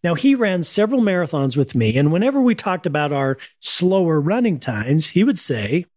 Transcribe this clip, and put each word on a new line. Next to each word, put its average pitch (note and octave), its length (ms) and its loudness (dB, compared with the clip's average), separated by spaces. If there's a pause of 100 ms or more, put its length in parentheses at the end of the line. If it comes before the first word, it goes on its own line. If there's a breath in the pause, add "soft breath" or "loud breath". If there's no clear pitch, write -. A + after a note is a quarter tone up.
Now, E3+ 100 2
he C#4 200 2
ran G3 280 0
several G#3+ 380 0
marathons D#3+ 560 0
with C#3 180 -2
me, A2 220 2
and D3 160 2
whenever B3+ 280 0
we B3 140 4
talked F#3 320 -4
about D3 260 -2
our C3+ 240 0 (240 loud breath)
slower F3+ 600 0
running F#3+ 400 0
times, C3 480 -2
he F#3 160 2
would B3+ 140 0
say B2 480 -4 (100)